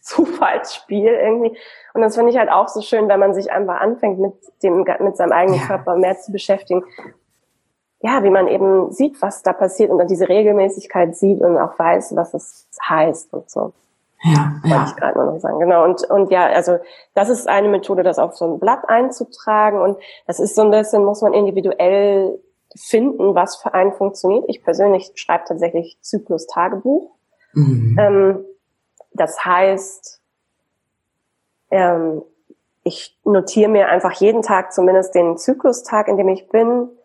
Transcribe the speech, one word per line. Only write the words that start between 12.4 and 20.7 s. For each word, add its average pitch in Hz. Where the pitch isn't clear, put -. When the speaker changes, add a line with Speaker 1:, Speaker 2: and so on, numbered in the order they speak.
Speaker 1:
heißt 160
und -
so. -
Speaker 2:
Ja, 147
Speaker 1:
Wollte 160
Speaker 2:
ja. 135
Speaker 1:
ich 139
gerade -
nur 143
noch 160
sagen. 160
Genau. 170
Und, 180
und 196
ja, 180
also 175
das 202
ist 240
eine 202
Methode, 190
das 170
auf 170
so 175
ein 160
Blatt 233
einzutragen. 220
Und 196
das 175
ist 208
so 214
ein 214